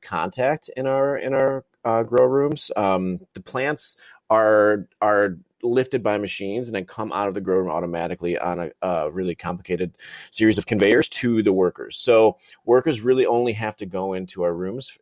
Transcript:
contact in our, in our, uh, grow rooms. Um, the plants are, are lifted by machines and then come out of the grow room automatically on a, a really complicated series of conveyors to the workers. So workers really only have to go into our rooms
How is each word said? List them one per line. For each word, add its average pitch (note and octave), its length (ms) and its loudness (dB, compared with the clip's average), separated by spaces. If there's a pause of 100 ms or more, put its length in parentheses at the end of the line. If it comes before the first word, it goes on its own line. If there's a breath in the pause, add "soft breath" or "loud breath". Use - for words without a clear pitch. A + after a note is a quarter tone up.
contact B2 760 -4
in C3 100 -4
our, C3+ 320 0
in C3+ 160 -4
our, C3+ 300 0 (200)
uh, A2+ 180 2
grow A#2+ 220 4
rooms. C#3 520 0
Um, F#2 440 0 (140)
the F#2+ 60 -14
plants C3+ 560 -6 (340 loud breath)
are, G#2+ 580 4 (140)
are G2+ 340 2 (260)
lifted B2 400 0
by G#2 160 0
machines G#2 500 -6
and G#2+ 60 -8
then F#2+ 100 -6
come G#2+ 280 -10
out G2+ 160 -4
of F#2 60 -6
the G2+ 60 -6
grow F#2 180 0
room F2+ 120 -2
automatically E2+ 680 -4
on F2 220 -4
a, E2 100 -8 (120)
a E2 280 -2
really F2 240 -6
complicated F2+ 640 -6 (340 loud breath)
series A2 280 4
of - 80 -4
conveyors G#2+ 420 4
to A#2 340 0
the G2+ 100 4
workers. F2+ 460 -2
So A2 380 4 (280 loud breath)
workers B2 380 2
really B2+ 240 2
only A#2+ 280 2
have G#2+ 240 -6
to G2+ 80 -10
go F#2+ 260 -6
into F#2 300 -6
our F2 120 0
rooms F#2+ 480 -8